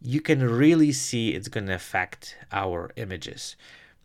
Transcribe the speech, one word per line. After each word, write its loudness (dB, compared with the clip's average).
you -2
can 2
really 6
see -2
it's -6
gonna -4
affect -6
our -4
images. -10